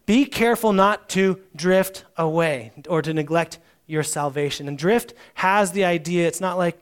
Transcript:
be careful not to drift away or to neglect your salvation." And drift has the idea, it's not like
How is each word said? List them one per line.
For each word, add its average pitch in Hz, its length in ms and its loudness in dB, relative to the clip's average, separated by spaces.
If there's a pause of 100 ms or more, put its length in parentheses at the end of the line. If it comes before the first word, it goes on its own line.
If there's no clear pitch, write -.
be 254 180 4
careful 226 480 0
not 196 360 2
to 190 300 0 (160)
drift 185 500 0 (120)
away 156 540 -2 (180)
or 160 140 0
to 156 100 -4
neglect 160 460 -2 (280)
your 156 160 -2
salvation." 143 640 -4
And 143 80 -8
drift 190 360 0 (200)
has 190 400 2
the 196 100 0
idea, 170 420 0
it's 160 140 -2
not 180 180 -4
like 175 240 -2